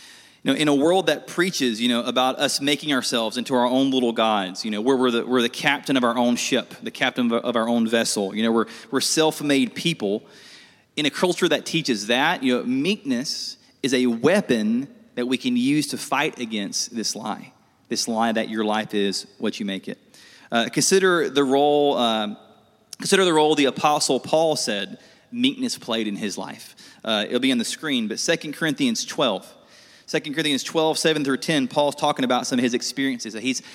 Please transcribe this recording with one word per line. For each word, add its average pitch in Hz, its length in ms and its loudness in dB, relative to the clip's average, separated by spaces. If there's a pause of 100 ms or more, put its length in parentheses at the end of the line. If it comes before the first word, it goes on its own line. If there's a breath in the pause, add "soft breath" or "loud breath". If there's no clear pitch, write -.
(440 loud breath)
You 135 80 2
know, - 20 0
in 151 140 2
a 143 60 4
world 165 320 4
that 151 200 0
preaches, 135 540 -2
you 120 80 0
know, 120 160 0
about 127 340 0
us 139 220 -2
making 147 320 -2
ourselves 117 440 -2
into 123 200 -4
our 123 100 4
own 131 240 2
little 123 220 2
gods, 107 520 0
you 113 60 -4
know, 104 100 -4
where 131 160 2
we're 127 140 2
the, 117 160 0
we're 123 160 2
the 117 60 0
captain 143 480 0
of 123 80 4
our 117 120 2
own 123 200 4
ship, - 360 -2 (100)
the 113 100 -8
captain 123 400 0
of, 117 120 0
of 120 120 -2
our 113 120 2
own 117 200 2
vessel, 110 440 0
you 107 120 -2
know, 113 80 2
we're, 113 140 2 (260 loud breath)
we're 131 80 0
self-made 147 720 2
people. 110 500 -2 (720 loud breath)
In 151 80 -2
a 175 60 2
culture 180 380 2
that 139 180 0
teaches 113 400 0
that, 135 380 2
you 123 120 4
know, 117 60 -2
meekness 135 920 -4 (260 soft breath)
is 127 100 -2
a 127 140 2
weapon 120 800 2 (300)
that 123 100 -2
we 127 100 0
can 123 200 -2
use 143 320 2
to 120 100 -6
fight 139 400 -2
against 110 560 -6
this 110 220 -4
lie, 107 360 -8 (360)
this - 180 -4
lie 113 240 0
that 110 180 -2
your 110 160 -2
life 107 300 -2
is 101 320 0 (120)
what 107 200 -4
you 107 80 -6
make 98 220 -6
it. 101 100 -12 (520 loud breath)
Uh, 117 220 0
consider 180 560 2
the 139 160 2
role, 143 540 4
uh, 110 360 0 (640)
consider 190 280 2
the 175 100 4
role 156 200 6
the 143 120 4
Apostle 147 520 2
Paul 156 380 2
said 101 420 -4 (320 soft breath)
meekness 120 460 -2
played 113 300 -4
in 101 100 -4
his 101 220 -6
life. - 360 -14 (300 loud breath)
Uh, 107 220 -2
it'll 123 140 -2
be 131 120 2
on 123 60 0
the 110 80 -2
screen, 127 420 -4
but 110 100 -6
Second 160 360 -2
Corinthians 139 500 0
twelve. 113 420 -2 (600 loud breath)
Second 151 260 -6
Corinthians 147 300 -2
twelve, 156 340 0
seven 156 260 2
through 135 140 2
ten, 135 320 0
Paul's 147 260 0
talking 147 300 0
about 120 220 0
some 131 120 0
of 120 40 2
his 123 100 2
experiences, 123 640 -4
that 110 80 -10
he's 127 180 -2 (140 loud breath)